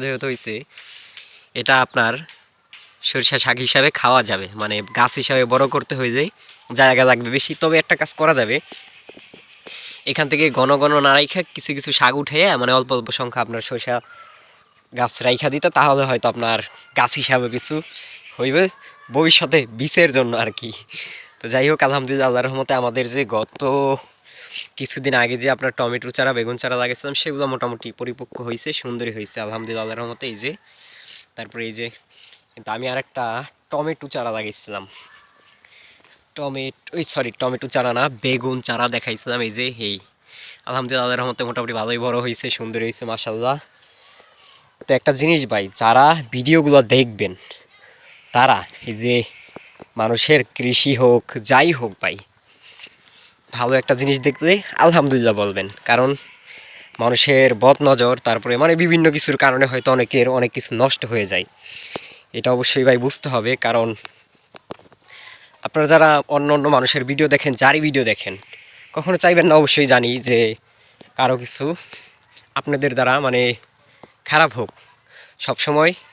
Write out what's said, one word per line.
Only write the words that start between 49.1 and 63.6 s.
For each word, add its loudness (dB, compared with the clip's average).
মানুষের 2
কৃষি 0
হোক, 6
যাই 6
হোক -6
ভাই, -4
ভালো -2
একটা 0
জিনিস 0
দেখলে 0
আলহামদুলিল্লাহ 4
বলবেন, -4
কারণ 4
মানুষের 4
বদ 8
নজর, 4
তারপরে -2
মানে 4
বিভিন্ন 4
কিছুর -2
কারণে 4
হয়তো -2
অনেকের 2
অনেক 0
কিছু -12
নষ্ট 0
হয়ে -2
যায়। -2
এটা -2
অবশ্যই 0
ভাই 4
বুঝতে -6
হবে, -2